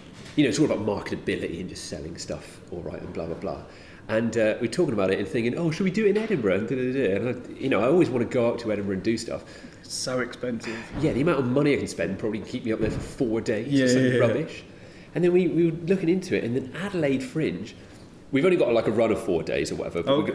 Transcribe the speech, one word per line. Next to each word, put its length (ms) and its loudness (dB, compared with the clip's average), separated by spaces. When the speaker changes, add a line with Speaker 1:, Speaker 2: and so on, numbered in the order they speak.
Speaker 1:
you 60 6
know, 60 4
it's 80 0
all 80 4
about 180 0
marketability 760 -4
and 100 -8
just 160 -12
selling 320 -10
stuff, 440 -10
all 100 -8
right, 200 -8
and 120 -10
blah, 140 -6
blah, 80 -6
blah. 260 -6
And, 300 0
uh, 220 4
we're 80 0
talking 260 0
about 180 2
it 80 2
and 80 -4
thinking, 300 0
"Oh, 140 0
should 140 -2
we 60 0
do 140 2
it 40 4
in 80 2
Edinburgh?" 380 2
And 120 0
da, 80 -2
da, 160 0
da, 20 -2
da. 220 2
And 140 0
I, 320 -8
you 80 0
know, 100 4
I 60 4
always 240 6
wanna 160 0
go 220 2
out 120 0
to 120 -2
Edinburgh 240 -2
and 80 -4
do 140 2
stuff. 280 -8
Speaker 2:
So 360 -4
expensive. 560 -6
Speaker 1:
Yeah, 140 2
the 80 2
amount 180 2
of 60 2
money 280 4
I 40 4
can 100 -2
spend 320 -4
probably 200 -2
can 80 -10
keep 180 -8
me 80 0
up 60 0
there 120 0
for 80 -4
four 400 -2
days 280 -2
Speaker 2:
Yeah, 180 4
Speaker 1:
or 20 6
something 240 6
Speaker 2:
yeah, 60 4
yeah. 20 4
Speaker 1:
rubbish. 440 0
And 80 0
then 80 4
we, 160 4
we 220 2
were 160 -2
looking 240 2
into 260 0
it, 80 0
and 140 -2
then 180 -4
Adelaide 480 0
Fringe, 500 -4
we've 100 4
only 140 6
got, 160 4
like, 140 2
a 40 4
run 200 4
of 100 0
four 220 0
days 280 -2
or 40 -4
whatever, 280 -2
but 80 2
Speaker 2:
Okay. 240 2